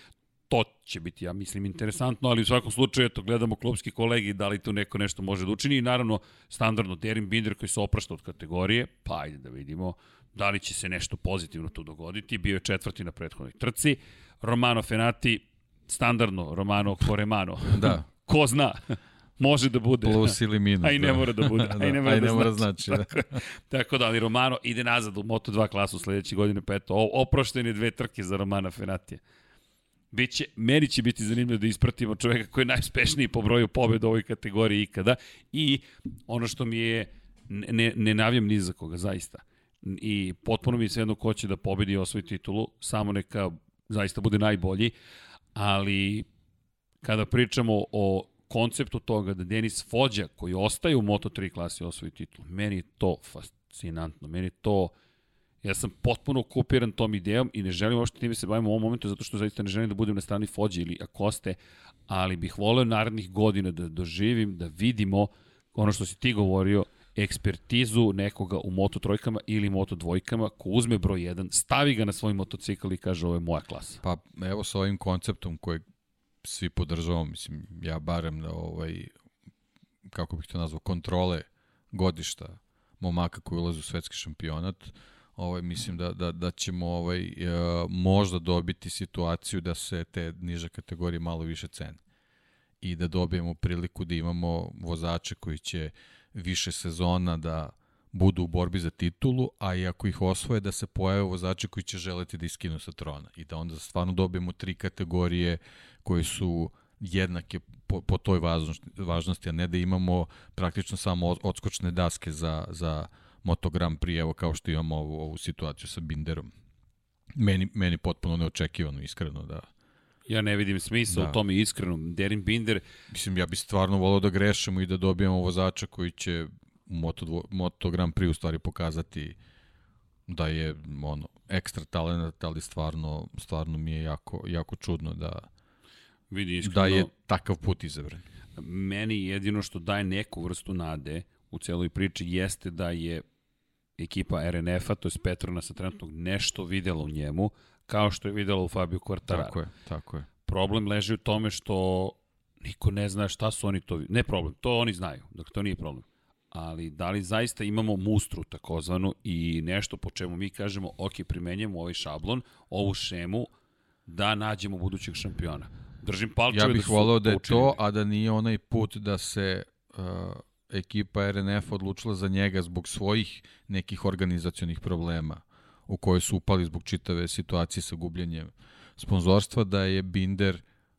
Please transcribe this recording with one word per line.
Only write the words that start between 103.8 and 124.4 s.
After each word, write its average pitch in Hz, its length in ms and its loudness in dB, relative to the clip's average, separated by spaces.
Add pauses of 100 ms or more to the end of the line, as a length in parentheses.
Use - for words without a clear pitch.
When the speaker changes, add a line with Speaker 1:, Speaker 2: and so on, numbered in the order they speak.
Speaker 2:
dobijemo 90 380 0
tri 92 240 -6
kategorije 87 800 0 (460)
koje 85 200 2
su 85 460 -2 (300)
jednake 90 600 -2 (280)
po, 95 140 -2
po 92 160 0
toj 92 220 4
važnosti, 80 580 -2
važnosti, 85 520 -2
a - 20 -2
ne 87 160 -2
da 85 100 0
imamo 90 480 2 (300)
praktično 92 420 -4
samo 87 300 0
od-, 87 160 0
odskočne 90 480 -2
daske 85 400 0
za, 80 380 -4
za 80 380 -4 (360)
Moto 85 260 2
Grand 82 300 0
Prix, 82 200 0
evo, 80 140 0
kao 82 200 0
što - 180 -4
imamo 80 240 0
ovu, 76 260 -4
ovu 78 160 -8
situaciju 78 500 -8
sa - 140 -10
Binderom. 76 500 -6 (840)
Meni, 101 380 4
meni 90 240 2
potpuno 85 400 -2
neočekivano, 80 640 -2
iskreno, 73 420 -8
da 73 160 -10 (680)
Speaker 1:
Ja 110 140 0
ne 104 140 2
vidim 98 240 2
smisla 107 440 0
Speaker 2:
Da. 82 60 -2
Speaker 1:
u 73 40 -6
tome, 98 220 2
iskreno. 95 420 0 (160)
Derin 98 300 0
Binder 110 360 2 (320)
Speaker 2:
Mislim, 95 260 -4
ja 87 80 4
bih 85 140 -4
stvarno 95 380 2
voleo 98 220 6
da 101 100 4
grešimo 95 520 2